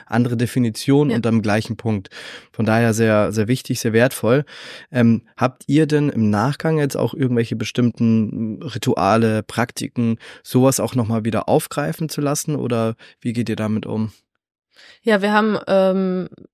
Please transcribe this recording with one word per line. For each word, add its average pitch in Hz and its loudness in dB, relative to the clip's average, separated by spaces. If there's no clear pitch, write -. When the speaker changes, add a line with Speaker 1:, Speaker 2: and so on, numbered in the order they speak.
Speaker 1:
andere 120 0
Definition 127 2
Speaker 2:
Ja. 117 0
Speaker 1:
unter 113 0
dem 113 2
gleichen 107 0
Punkt. 107 -4
Von 113 -2
daher 113 2
sehr, 107 2
sehr 107 -2
wichtig, 127 -4
sehr 117 -2
wertvoll. 120 2
Ähm, 117 4
habt - -2
ihr 151 4
denn 147 0
im 110 0
Nachgang 139 0
jetzt 143 -2
auch - -2
irgendwelche 120 0
bestimmten 113 0
Rituale, 110 0
Praktiken, 117 -4
sowas 131 2
auch 107 -2
nochmal 113 -2
wieder 110 -4
aufgreifen 156 -2
zu - -6
lassen? 147 -2
Oder 117 -2
wie 120 -6
geht 113 -2
ihr 107 -2
damit 107 -2
um? 110 -4
Speaker 2:
Ja, 214 2
wir 208 0
haben, 214 2
ähm, 190 2